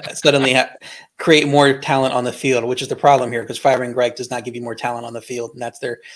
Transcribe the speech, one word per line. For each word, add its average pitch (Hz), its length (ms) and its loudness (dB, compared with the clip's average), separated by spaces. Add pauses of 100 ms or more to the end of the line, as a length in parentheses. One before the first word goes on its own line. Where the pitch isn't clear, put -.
<laughs> - 100 -12
suddenly 135 380 2
ha-, 131 160 2 (480)
create 151 300 4
more 143 300 6
talent 135 360 0
on 123 100 0
the 123 80 -4
field, 127 320 0
which 127 180 -2
is 135 60 -8
the 147 80 -4
problem 127 360 4
here, 113 120 -4
'cause 110 140 -8
firing 123 360 0
Reich 120 220 0
does 120 140 -10
not 123 140 -6
give 117 100 -8
you 120 80 -10
more 117 120 -8
talent 117 320 -8
on 117 60 -12
the 117 80 -10
field, 117 320 -8
and 123 100 -12
that's 117 180 -10
their 120 180 -6 (180)